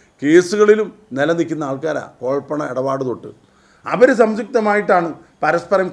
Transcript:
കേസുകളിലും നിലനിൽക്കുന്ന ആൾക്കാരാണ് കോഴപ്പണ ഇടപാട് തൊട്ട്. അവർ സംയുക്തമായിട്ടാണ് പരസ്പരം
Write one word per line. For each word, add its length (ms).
കേസുകളിലും 680
നിലനിൽക്കുന്ന 540
ആൾക്കാരാണ് 500
കോഴപ്പണ 400
ഇടപാട് 360
തൊട്ട്. 220
അവർ 220
സംയുക്തമായിട്ടാണ് 880
പരസ്പരം 500